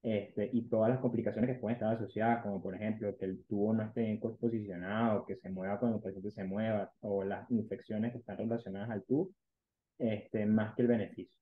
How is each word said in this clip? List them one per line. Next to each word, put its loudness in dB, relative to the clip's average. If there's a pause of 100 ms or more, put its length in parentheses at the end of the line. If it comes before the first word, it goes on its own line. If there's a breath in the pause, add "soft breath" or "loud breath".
este, 0
y 0
todas 4
las 2
complicaciones 0
que -4
pueden 0
estar 0
asociadas, 2
como -2
por -4
ejemplo -2
que -4
el -4
tubo 2
no 2
esté -2
bien 0
posicionado, 0
que -6
se -12
mueva -2
cuando 2
el -4
paciente -6
se -8
mueva, 0
o 0
las -4
infecciones -2
que -8
están -10
relacionadas -4
al -4
tubo, 0 (680)
este, 0
más 4
que 4
el 6
beneficio. 0